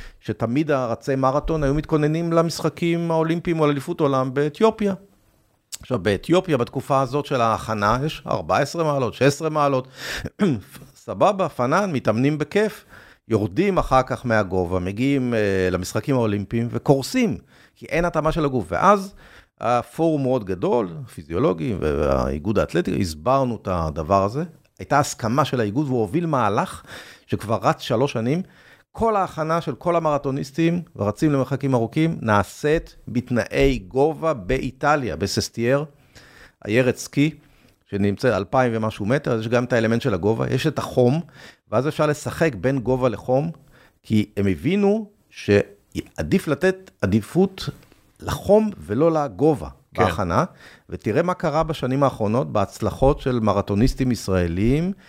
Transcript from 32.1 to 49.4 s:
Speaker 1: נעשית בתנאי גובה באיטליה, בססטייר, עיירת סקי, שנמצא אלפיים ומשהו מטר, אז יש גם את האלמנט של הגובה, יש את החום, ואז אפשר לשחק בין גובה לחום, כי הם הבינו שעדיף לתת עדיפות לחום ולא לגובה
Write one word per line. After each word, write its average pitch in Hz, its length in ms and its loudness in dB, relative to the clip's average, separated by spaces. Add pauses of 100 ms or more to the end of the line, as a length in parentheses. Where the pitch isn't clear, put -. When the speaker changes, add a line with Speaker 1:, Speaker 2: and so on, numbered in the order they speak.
Speaker 1:
נעשית 113 760 0 (120)
בתנאי 123 720 0
גובה 143 560 0
באיטליה, 131 840 -2
בססטייר, 117 720 -2 (800)
עיירת 117 320 2
סקי, 147 340 0 (580)
שנמצא 101 480 0
אלפיים 123 380 2
ומשהו 110 300 -4
מטר, 135 260 0
אז 113 80 0
יש 110 80 -6
גם 120 160 2
את 123 100 -2
האלמנט 117 280 2
של 120 120 0
הגובה, 113 400 0
יש 123 140 0
את 147 120 -2
החום, 131 420 2 (500)
ואז 123 160 0
אפשר 151 200 0
לשחק 147 480 -2
בין 131 240 0
גובה 127 300 0
לחום, 127 420 -2 (520)
כי 107 340 2
הם 101 100 0
הבינו 196 640 0 (200)
שעדיף - 1160 -2
לתת 185 440 -2 (100)
עדיפות 127 680 0 (500)
לחום 208 580 2
ולא 110 340 0
לגובה 143 580 0 (240)